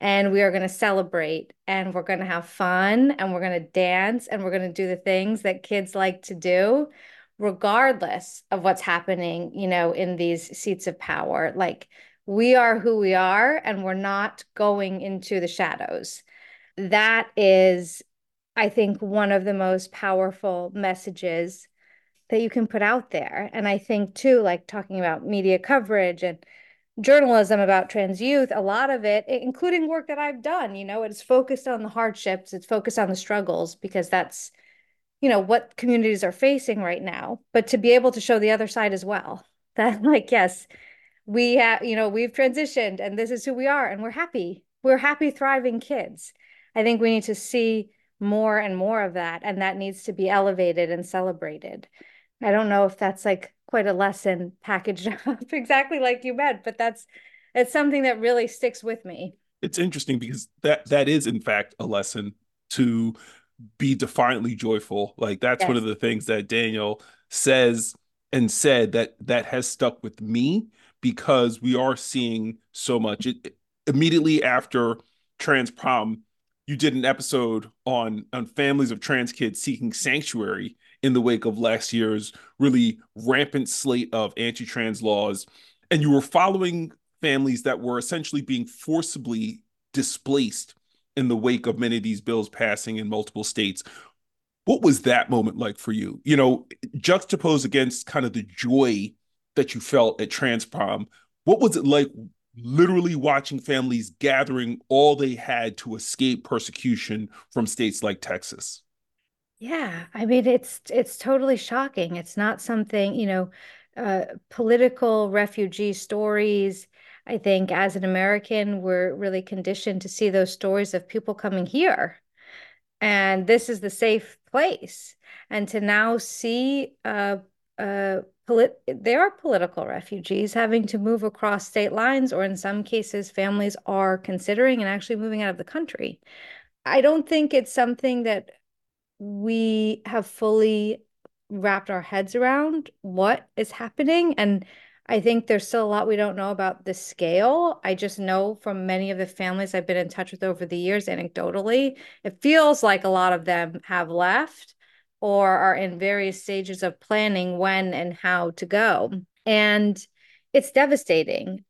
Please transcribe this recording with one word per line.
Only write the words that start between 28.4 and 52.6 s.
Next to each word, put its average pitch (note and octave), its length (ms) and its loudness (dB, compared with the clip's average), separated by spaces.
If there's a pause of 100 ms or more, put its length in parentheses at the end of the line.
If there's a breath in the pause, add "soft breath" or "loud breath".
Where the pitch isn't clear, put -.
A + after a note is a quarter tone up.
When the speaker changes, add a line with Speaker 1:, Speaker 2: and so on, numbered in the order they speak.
Speaker 1:
a G#3 60 0
lot A3 300 0
of A#3+ 140 -2
it, G#3 240 2
i-, - 40 -4
including D#4 560 -2
work D#4+ 180 -4
that C#4+ 120 -8
I've C#4+ 240 -6
done, C#4 340 -4
you G3 80 -12
know, G#3 180 -6
it's G#3 200 -10
focused C4 440 0
on A#3+ 160 -4
the G#3+ 60 -8
hardships, G#3 640 -4
it's F3+ 140 -12
focused G#3+ 320 -2
on G3+ 100 2
the F#3 80 -2
struggles, E3+ 580 -4
because F#3 340 -6
that's, - 440 -4 (680 soft breath)
you C#4 80 2
know, G#3+ 120 4
what A3 360 0
communities A3+ 460 2
are F3+ 100 0
facing C4 500 0
right F3 200 -4
now. - 380 -10 (120)
But A3+ 160 2
to B3 100 2
be A#3 140 4
able B3 200 6
to A3+ 80 -6
show A3+ 180 2
the G#3+ 140 4
other G#3+ 160 0
side G#3+ 240 -2
as F#3 120 -6
well, G3 400 -8 (160)
<laughs> - 160 -20
that, G#3+ 260 2
like, C#4 280 4
yes, F#3 380 2 (560 soft breath)
we A#3+ 300 2
have, A3+ 300 4
you A3+ 120 -2
know, A3 120 2
we've A3+ 240 -2
transitioned, B3+ 680 0
and G3+ 180 -6
this A3+ 120 -4
is A#3+ 140 -6
who C4 100 -4
we C4 140 -2
are, C#4 200 2
and G3+ 140 -8
we're A#3 80 -8
happy. A3+ 540 -8 (180)
We're C4 160 6
happy, C#4+ 320 2
thriving C4 500 0
kids. - 520 -8 (420 soft breath)
I A3+ 80 2
think A3+ 180 2
we A3+ 100 4
need A3 140 2
to G#3+ 100 -4
see A3 560 -2 (280)
more G#3+ 400 2
and G3+ 180 -2
more G#3 260 0
of F3+ 120 -4
that, E3+ 300 -6
and G3 180 -4
that F#3+ 140 -2
needs G3 280 -10
to G#3+ 80 -8
be F#3+ 160 -2
elevated F#3 640 2
and F3 160 -6
celebrated. E3+ 840 -8 (540 soft breath)
I A3 80 2
don't G#3+ 180 2